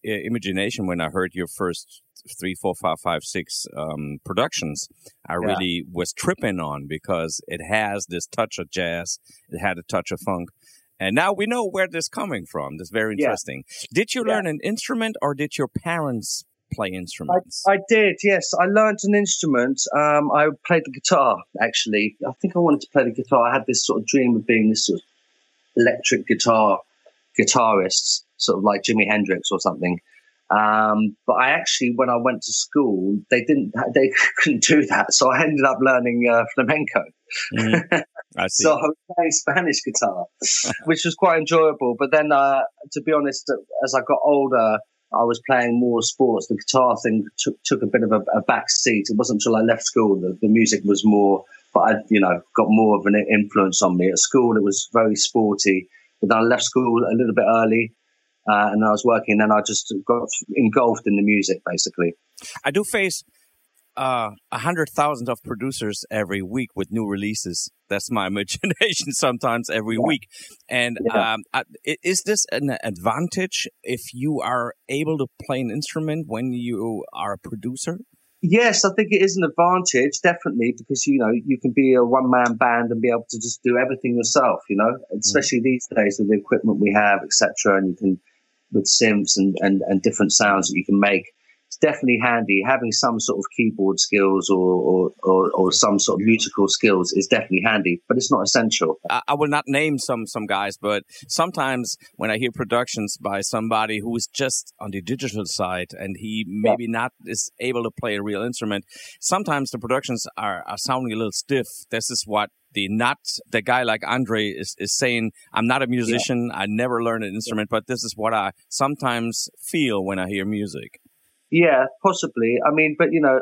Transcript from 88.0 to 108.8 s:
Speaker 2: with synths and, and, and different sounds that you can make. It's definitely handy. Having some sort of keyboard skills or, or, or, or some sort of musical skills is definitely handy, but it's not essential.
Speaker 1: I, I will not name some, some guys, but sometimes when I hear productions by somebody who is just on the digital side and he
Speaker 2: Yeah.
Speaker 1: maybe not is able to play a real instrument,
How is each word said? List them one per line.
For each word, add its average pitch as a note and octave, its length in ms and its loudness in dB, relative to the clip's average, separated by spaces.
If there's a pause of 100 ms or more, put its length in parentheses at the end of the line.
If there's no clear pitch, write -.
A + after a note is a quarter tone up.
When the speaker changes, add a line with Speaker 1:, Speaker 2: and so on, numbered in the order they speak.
Speaker 2:
with G2+ 120 2
synths G#2 520 2
and, G2 240 2
and, G2 260 2
and F#2+ 140 2
different A2 320 2
sounds G2 360 4
that - 80 -4
you - 80 -2
can G2+ 140 2
make. G2+ 320 2 (360)
It's - 100 -16
definitely C3 440 2
handy. G#2 420 2
Having B2 280 0
some A2+ 280 0
sort G2 200 -2
of G2 60 -4 (120)
keyboard G2 420 2
skills G2 520 2
or, F#2+ 80 4 (320)
or, F#2 200 2 (120)
or, F#2+ 280 4
or F#2 200 2
some G2+ 280 4
sort - 220 0
of G#2 40 0
musical A2 420 2
skills F#2 460 2
is - 120 0
definitely F#2+ 400 0
handy, F#2+ 420 0
but B2+ 100 2
it's - 140 0
not G#2 120 2
essential. A2 540 0 (120)
Speaker 1:
I, A#2+ 200 -2
I C#3+ 40 0
will D3 140 0
not D3 200 -2
name C#3+ 300 0
some, A2+ 300 -4
some G#2+ 180 -6
guys, G2+ 320 -2
but G#2 260 -2 (240)
sometimes C3+ 720 -2 (200)
when A2 120 -4
I G#2+ 80 0
hear A#2+ 160 -2
productions A#2+ 640 -4
by G2 220 -4
somebody A2 580 -2
who A#2 160 -6
is A#2 120 -6
just - 520 -6
on G#2 120 -12
the F#2+ 100 -8
digital G#2+ 460 -6
side F2+ 400 -6 (100)
and F#2+ 220 -8
he G#2+ 280 -6
Speaker 2:
Yeah. G#2 240 0
Speaker 1:
maybe A#2 160 -2
not A2+ 260 -4 (120)
is - 240 -8 (100)
able A#2+ 240 -4
to A2+ 160 -4
play A2 160 -4
a G2+ 60 -6
real G#2 220 -4
instrument, G#2+ 420 -6 (340)